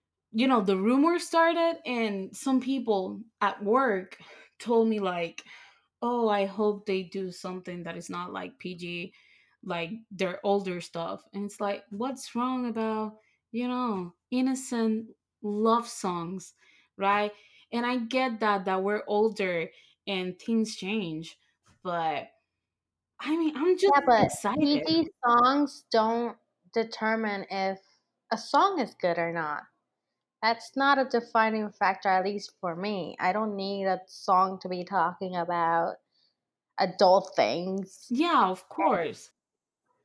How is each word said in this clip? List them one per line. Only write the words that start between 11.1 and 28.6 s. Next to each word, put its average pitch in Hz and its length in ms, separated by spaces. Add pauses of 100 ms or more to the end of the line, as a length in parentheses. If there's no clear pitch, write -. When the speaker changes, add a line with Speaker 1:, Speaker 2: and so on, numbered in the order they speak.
Speaker 1:
And 196 120
it's - 160
like, 202 300
"What's 254 440
wrong 247 320
about, 220 520 (340)
you 247 160
know, 220 460 (180)
innocent 240 760 (360)
love 226 440
songs," 175 680 (420)
right? 202 340 (400)
And 233 140
I 247 140
get 233 420
that, 202 240
that 190 180
we're 208 240
older 202 640 (380)
and 185 320
things 220 360
change, 180 640 (440)
but, 165 460 (920)
I 302 160
mean, 320 180
I'm 349 220
just 381 180
Speaker 2:
Yeah, 277 120
but 226 180
Speaker 1:
excited. 285 600
Speaker 2:
P 320 180
G - 60 (160)
songs 254 640
don't 233 480 (340)
determine 220 800
if 190 280 (540)
a 220 60
song 349 420